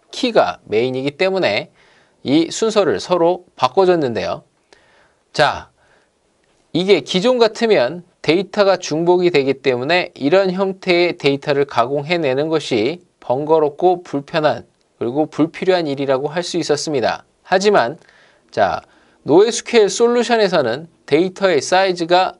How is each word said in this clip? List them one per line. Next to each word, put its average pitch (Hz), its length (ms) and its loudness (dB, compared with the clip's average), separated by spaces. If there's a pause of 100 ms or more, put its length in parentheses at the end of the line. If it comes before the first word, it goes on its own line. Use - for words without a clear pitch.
(100)
키가 175 540 0
메인이기 131 480 -2
때문에 170 580 -2 (520)
이 156 280 0
순서를 196 500 0
서로 175 440 0 (120)
바꿔줬는데요. 131 840 0 (920)
자, 117 380 -2 (1000)
이게 185 280 2
기존 240 380 0
같으면 196 640 0 (200)
데이터가 190 560 0
중복이 175 520 2
되기 139 240 2
때문에 139 600 -2
이런 180 360 0
형태의 180 680 -2
데이터를 139 480 -2
가공해내는 143 800 -2
것이 147 540 -2 (180)
번거롭고 156 840 0
불편한 143 640 -4 (320)
그리고 131 280 -2
불필요한 170 600 -2
일이라고 139 420 -2
할 165 140 -6
수 175 140 -8
있었습니다. 147 680 -2 (180)
하지만 180 560 0 (520)
자, 92 300 0 (420)
노에스큐엘 208 680 2
솔루션에서는 202 1000 0 (180)
데이터의 180 540 2
사이즈가 180 800 0